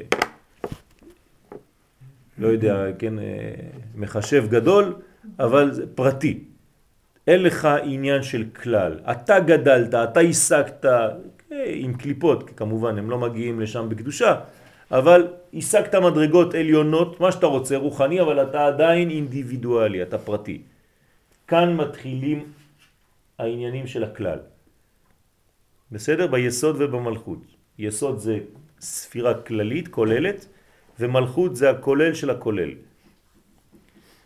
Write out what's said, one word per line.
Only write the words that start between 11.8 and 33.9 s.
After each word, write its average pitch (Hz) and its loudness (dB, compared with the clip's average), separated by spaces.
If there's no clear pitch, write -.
קליפות, 139 0
כי - -20
כמובן 110 -4
הם 107 -8
לא 123 -4
מגיעים 117 -6
לשם 110 -6
בקדושה, 139 0
אבל 175 8
השגת - 0
מדרגות 170 4
עליונות, 160 2
מה 185 4
שאתה 170 0
רוצה, 135 0
רוחני, 139 0
אבל 147 2
אתה 147 0
עדיין 165 2
אינדיבידואלי, 120 -2
אתה 101 -6
פרטי. 104 -8
כאן 170 2
מתחילים 143 -6
העניינים 120 -6
של 117 -6
הכלל. 95 -6
בסדר? 156 -2
ביסוד 127 0
ובמלכות. 120 -4
יסוד 107 -4
זה 107 -2
ספירה - -4
כללית, 113 -6
כוללת, 127 0
ומלכות 127 0
זה 135 4
הכולל 139 2
של 147 -4
הכולל. 101 -4